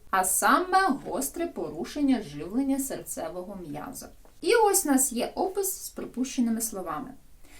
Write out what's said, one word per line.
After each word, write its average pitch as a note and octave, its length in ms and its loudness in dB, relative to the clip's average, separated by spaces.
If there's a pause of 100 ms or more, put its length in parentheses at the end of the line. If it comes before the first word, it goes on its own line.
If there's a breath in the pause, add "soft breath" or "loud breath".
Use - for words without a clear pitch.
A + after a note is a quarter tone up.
(100)
а F#3+ 140 4
саме F4+ 640 4
гостре C4 580 -2
порушення G#3+ 760 0
живлення G3+ 560 -2
серцевого F#3 800 -6 (100)
м'яза. D3 400 -10 (320)
І F#4 140 4
ось G#4 320 6
у - 20 0
нас C4 240 4
є A#3 220 -2
опис G4 500 -2
з - 40 -8
пропущеними A#3 720 -2
словами. F3 540 -6 (460 soft breath)